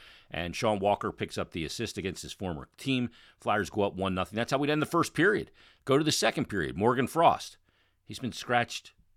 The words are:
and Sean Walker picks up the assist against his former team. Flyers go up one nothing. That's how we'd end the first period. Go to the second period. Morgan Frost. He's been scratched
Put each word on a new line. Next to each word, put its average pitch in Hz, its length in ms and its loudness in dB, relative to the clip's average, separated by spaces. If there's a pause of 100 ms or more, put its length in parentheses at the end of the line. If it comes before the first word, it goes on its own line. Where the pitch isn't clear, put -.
(320)
and 85 240 -6
Sean 107 240 2
Walker 101 320 2
picks - 260 -8
up 90 140 -4
the 82 120 -4
assist 101 360 -6
against 87 240 -6
his 71 100 -12
former 87 420 -8
team. 127 360 -2 (280)
Flyers 104 300 0
go 101 140 0
up 101 100 0
one 92 220 -2
nothing. 92 200 -2
That's 117 160 -2
how 139 60 2
we'd 143 140 0
end 151 100 2
the 139 60 -2
first - 260 0
period. 190 380 2 (340)
Go 135 140 4
to 160 40 2
the 151 80 0
second 214 340 2
period. 73 300 -2
Morgan 117 300 2
Frost. - 520 2 (480)
He's - 140 -10
been 117 140 -6
scratched - 580 -2 (260)